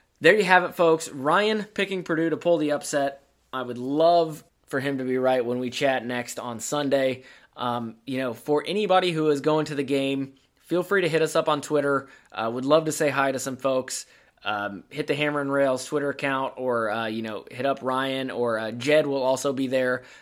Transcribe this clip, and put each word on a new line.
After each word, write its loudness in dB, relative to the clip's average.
there 8
you 4
have 6
it, -6
folks. 4
Ryan 0
picking -4
Purdue 0
to -2
pull 2
the 0
upset. -2
I -4
would -8
love 2
for -4
him -2
to -4
be 0
right 2
when -2
we -4
chat 0
next -6
on -8
Sunday. 0
Um, -4
you -6
know, -4
for 0
anybody 2
who 0
is 2
going 2
to -8
the -2
game, -2
feel -2
free 0
to 2
hit 2
us 0
up 0
on 2
Twitter. 0
Uh, -4
would -4
love 4
to -2
say 0
hi 2
to -2
some -6
folks. -2
Um, -4
hit -6
the 0
Hammer 0
and -4
Rails 2
Twitter -2
account, -4
or, -2
uh, -2
you -4
know, -8
hit -8
up 0
Ryan, -2
or, 0
uh, -6
Jed 2
will -2
also 0
be -2
there. 0